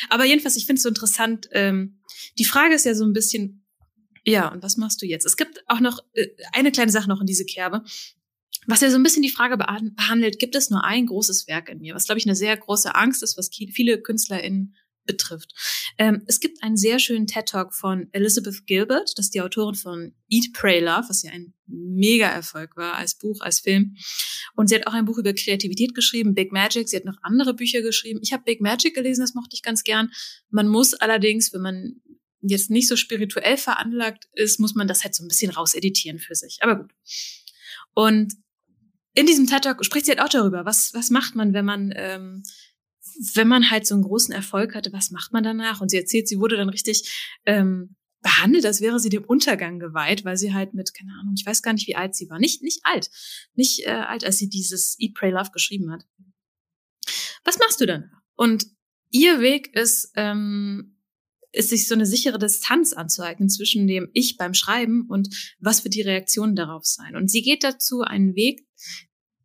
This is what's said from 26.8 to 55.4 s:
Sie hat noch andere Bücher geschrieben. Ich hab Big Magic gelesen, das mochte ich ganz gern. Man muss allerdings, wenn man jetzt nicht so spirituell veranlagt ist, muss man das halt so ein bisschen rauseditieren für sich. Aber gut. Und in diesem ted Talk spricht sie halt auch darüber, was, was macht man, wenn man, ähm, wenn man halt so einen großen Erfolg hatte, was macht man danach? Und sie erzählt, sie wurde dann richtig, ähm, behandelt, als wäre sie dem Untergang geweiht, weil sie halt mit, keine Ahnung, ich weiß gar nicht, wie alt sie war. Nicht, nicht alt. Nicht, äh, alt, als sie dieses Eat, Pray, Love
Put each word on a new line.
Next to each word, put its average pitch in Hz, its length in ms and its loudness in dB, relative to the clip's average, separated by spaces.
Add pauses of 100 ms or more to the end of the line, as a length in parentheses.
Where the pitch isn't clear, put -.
Sie - 80 -4
hat - 80 -6
noch 190 180 -10
andere 254 320 2
Bücher 240 280 -2
geschrieben. 220 400 -4
Ich 214 100 -4
hab 247 120 -6
Big 233 160 -2
Magic 247 340 0
gelesen, 254 280 0
das 240 120 -4
mochte 240 220 -10
ich - 60 -10
ganz 226 200 -2
gern. 220 300 0 (380)
Man 208 180 2
muss 226 260 4
allerdings, 220 580 2
wenn 185 100 -8
man 185 340 -8 (440)
jetzt 196 300 0
nicht 247 160 4
so 240 80 2
spirituell 220 640 0
veranlagt 226 800 -4
ist, 214 260 0
muss 214 160 2
man 202 100 2
das 185 160 2
halt 196 140 -4
so 170 80 -10
ein 170 40 -14
bisschen 185 220 0
rauseditieren 165 720 -2
für - 160 -12
sich. - 260 -8
Aber 220 140 4
gut. - 140 -14 (1040)
Und 214 400 4 (800)
in 294 120 6
diesem 285 200 8
ted 269 180 2
Talk 254 200 -2
spricht 285 220 -2
sie 285 60 4
halt - 80 2
auch 294 80 4
darüber, 190 360 2
was, - 300 0
was 233 160 -4
macht 247 240 0
man, 214 200 2
wenn 202 100 0
man, 202 320 -2
ähm, 190 460 -10 (920)
wenn 220 140 6
man 240 220 8
halt 214 160 0
so 208 80 0
einen 196 100 6
großen 208 300 0
Erfolg 196 400 -2
hatte, 208 180 -8
was 196 180 -4
macht - 220 -10
man 226 120 0
danach? 220 360 -4
Und 190 100 -2
sie 190 80 0
erzählt, 220 300 0
sie 202 100 -2
wurde 220 180 2
dann 196 140 0
richtig, - 420 -2 (340)
ähm, 190 500 2 (260)
behandelt, 247 420 4
als 202 160 0
wäre 233 200 2
sie 226 80 0
dem 208 160 -2
Untergang 185 560 0
geweiht, 170 440 -2
weil 185 120 -4
sie 196 180 -2
halt 190 200 -4
mit, 190 200 -8
keine 190 260 -18
Ahnung, 196 160 -4
ich 196 80 -6
weiß 214 180 -2
gar 226 100 0
nicht, 214 160 -2
wie - 80 -6
alt 190 180 -4
sie 175 160 -10
war. 160 80 -10
Nicht, 285 240 0
nicht 320 220 -4
alt. 311 260 -2 (440)
Nicht, - 300 2
äh, - 60 -2
alt, 226 340 -6
als 196 140 0
sie 202 100 -2
dieses 185 520 -4
Eat, 214 140 -4
Pray, 185 180 0
Love 196 200 -4